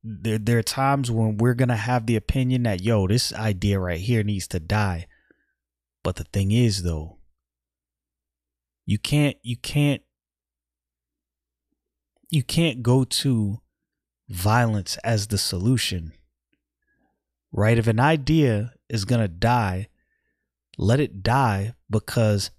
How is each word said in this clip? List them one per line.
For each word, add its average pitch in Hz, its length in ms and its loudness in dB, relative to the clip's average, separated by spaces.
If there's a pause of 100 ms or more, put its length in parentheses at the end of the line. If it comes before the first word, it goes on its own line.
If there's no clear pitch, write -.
there, 110 340 -4
there 110 200 2
are 113 60 2
times 135 460 0
when 110 280 0
we're 120 160 2
gonna 123 240 0
have 113 300 -2
the 117 100 2
opinion 127 460 0
that, 101 180 -2
yo, 104 260 2
this 113 240 0
idea 101 480 -2
right 90 220 -4
here 113 200 0
needs 101 280 -4
to 92 100 -4
die. 90 480 -2 (960)
But 90 140 -4
the 87 80 -10
thing 98 260 -2
is, 107 320 2
though, 82 360 -6 (1700)
you 107 140 -2
can't, 147 440 0
you 117 120 -6
can't, 143 460 0 (2250)
you 147 140 0
can't 139 400 0
go 127 220 4
to 110 560 -2 (680)
violence 107 800 0
as 107 220 0
the 104 100 -2
solution, 95 760 -2 (1400)
right? 110 220 4
If 113 100 2
an 113 120 2
idea 135 760 2 (160)
is 104 160 -4
gonna 117 220 0
die, 98 600 -2 (880)
let 117 220 2
it 107 220 -4
die 110 540 0 (140)
because 107 680 0